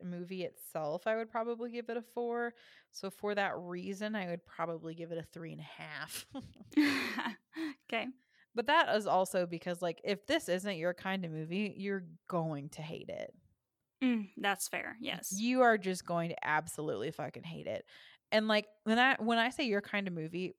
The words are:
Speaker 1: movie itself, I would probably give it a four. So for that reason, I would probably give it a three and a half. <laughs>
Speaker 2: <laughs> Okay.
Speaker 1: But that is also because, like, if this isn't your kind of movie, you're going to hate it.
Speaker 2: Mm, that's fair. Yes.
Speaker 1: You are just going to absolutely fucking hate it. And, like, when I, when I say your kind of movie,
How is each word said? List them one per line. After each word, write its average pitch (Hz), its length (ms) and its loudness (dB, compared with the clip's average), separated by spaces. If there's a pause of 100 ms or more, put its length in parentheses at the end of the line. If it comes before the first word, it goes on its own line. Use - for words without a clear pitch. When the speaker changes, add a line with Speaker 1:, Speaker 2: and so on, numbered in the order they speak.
Speaker 1:
movie 180 400 -6
itself, 160 640 -4
I 220 80 2
would 226 160 -2
probably 233 400 -4
give 233 180 -6
it 233 60 -4
a 240 60 -2
four. 233 520 -2 (380)
So - 180 -8
for 208 240 -2
that 196 240 2
reason, 185 580 -4
I 190 120 -2
would 175 180 -4
probably 165 500 -4
give 170 180 -10
it 165 40 -4
a 160 60 -6
three 165 300 -10
and 156 80 -10
a - 20 -10
half. 151 680 -10
<laughs> - 20 -10 (400)
Speaker 2:
<laughs> 277 600 2 (560)
Okay. 226 160 -2 (480)
Speaker 1:
But 226 120 0
that 302 280 6
is 214 120 2
also 185 380 4
because, 175 360 -4
like, 170 220 0
if 196 240 0
this 302 220 2
isn't 180 280 0
your 175 160 2
kind 190 320 -2
of 160 60 -4
movie, 170 460 -2
you're 196 260 -2 (240)
going 160 420 0
to - 120 -10
hate - 280 -8
it. - 240 -6 (720)
Speaker 2:
Mm, 226 340 2
that's 196 300 0
fair. - 340 -6
Yes. - 340 -6
Speaker 1:
You 247 260 4
are 233 160 10
just 185 280 -2
going 170 240 0
to - 60 -4 (120)
absolutely 151 640 0
fucking - 320 -8
hate 165 240 -10
it. 101 180 -4 (460)
And, 214 160 4
like, 214 200 4 (160)
when 226 160 4
I, 262 200 6
when 233 200 4
I 233 100 4
say 285 160 -2
your 202 160 4
kind 202 260 -2
of 175 60 -4
movie, 170 460 -4